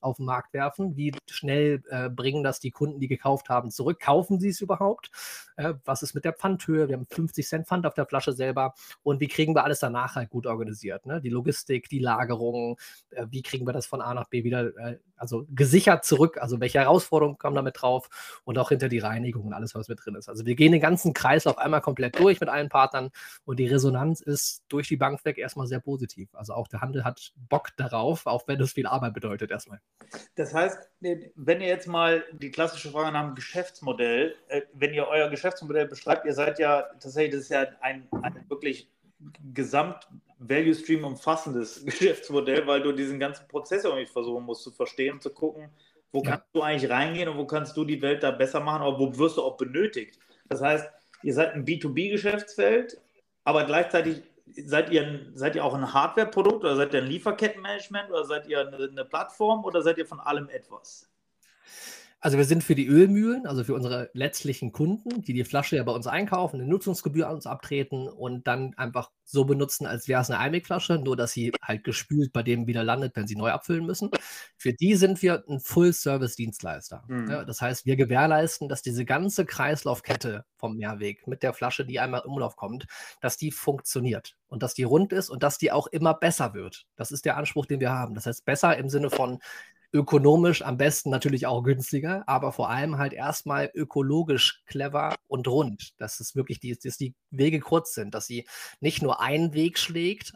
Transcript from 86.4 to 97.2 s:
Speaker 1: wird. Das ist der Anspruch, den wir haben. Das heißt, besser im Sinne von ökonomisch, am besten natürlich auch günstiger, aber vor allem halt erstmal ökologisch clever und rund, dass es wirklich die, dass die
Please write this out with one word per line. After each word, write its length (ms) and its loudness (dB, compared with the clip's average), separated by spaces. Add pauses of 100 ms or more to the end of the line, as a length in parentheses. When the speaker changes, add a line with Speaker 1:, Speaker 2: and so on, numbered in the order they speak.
Speaker 1:
wird. 400 -12
Das 160 -8
ist 140 -10
der 120 0
Anspruch, 300 -2
den 140 -2
wir 100 2
haben. 240 -2
Das 120 -8
heißt, 180 -8
besser 320 4
im 120 -4
Sinne 220 0
von 300 -2 (540)
ökonomisch, 680 6
am 160 -4
besten 320 2
natürlich 360 0
auch 140 0
günstiger, 640 0
aber 260 0
vor 180 -2
allem 260 -2
halt 160 -2
erstmal 640 -4
ökologisch 920 0
clever 520 -2 (120)
und 180 -2
rund, 540 0
dass 180 -8
es 160 -12
wirklich 260 -4
die, 220 -6
dass 140 -8
die 180 -8 (160)